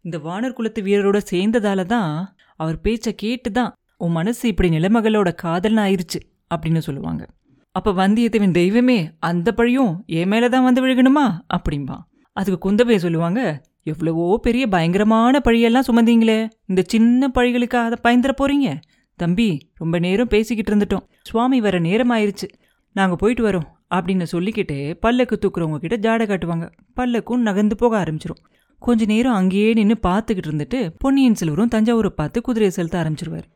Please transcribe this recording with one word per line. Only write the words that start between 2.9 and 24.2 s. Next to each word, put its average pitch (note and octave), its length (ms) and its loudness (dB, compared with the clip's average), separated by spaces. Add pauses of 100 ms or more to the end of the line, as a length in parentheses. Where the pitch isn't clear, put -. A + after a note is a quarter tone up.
கேட்டுதான் A#3 500 -4 (240)
உன் E3+ 140 -4
மனசு G3+ 380 -2
இப்படி F#3 200 0
நிலமகளோட G3 680 2
காதலன் G3+ 500 0
ஆயிருச்சு F#3+ 360 -2 (340)
அப்படின்னு D#3+ 240 -2
சொல்லுவாங்க. C#3 480 -6 (440)
அப்ப F#3+ 220 -2
வந்தியத்தேவன், G3+ 580 2
"தெய்வமே, F#3+ 680 2
அந்த E3+ 360 -2
பழியும் A#3 520 0
என் E3+ 240 -2
மேலதான் A#3+ 320 2
வந்து B3+ 240 2
விழுகணுமா?" C4 540 2 (140)
அப்படிம்பா. C#3+ 440 -6 (340)
அதுக்கு F#3+ 400 -2
குந்தவை A#3 240 2
சொல்லுவாங்க, E3+ 680 -2 (200)
"எவ்வளவோ E3 560 -2
பெரிய B3 280 0
பயங்கரமான G#3+ 760 2
பழியெல்லாம் A#3 420 4
சுமந்தீங்களே, A3+ 640 4 (180)
இந்த F#3 200 0
சின்ன A#3+ 480 2
பழிகளுக்காக A#3+ 560 0
அதை A#3 120 -4
பயந்துட B3 280 4 (100)
போறீங்க? C#4 400 0 (360)
தம்பி, F3+ 580 -2
ரொம்ப E3 240 -4
நேரம் F#3+ 300 0
பேசிக்கிட்டு G#3+ 480 0
இருந்துட்டோம், G3+ 300 -2 (160)
சுவாமி B3 380 0
வர G3 180 0
நேரம் G#3+ 320 0
ஆயிருச்சு, G#3+ 380 -2 (440)
நாங்க F#3+ 240 0
போயிட்டு A3+ 340 0
வரோம்" F3+ 160 -2 (280)
அப்படின்னு F#3 280 -2